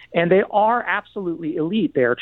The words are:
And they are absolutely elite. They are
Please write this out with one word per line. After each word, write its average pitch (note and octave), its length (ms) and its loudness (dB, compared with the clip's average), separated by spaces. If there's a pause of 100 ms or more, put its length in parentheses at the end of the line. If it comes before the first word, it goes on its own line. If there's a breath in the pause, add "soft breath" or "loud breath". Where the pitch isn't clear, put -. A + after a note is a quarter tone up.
(120)
And E3+ 180 0
they F#3+ 200 6
are A3 320 2
absolutely E3+ 720 -6
elite. F3 380 -2
They C3 100 2
are A#2+ 180 2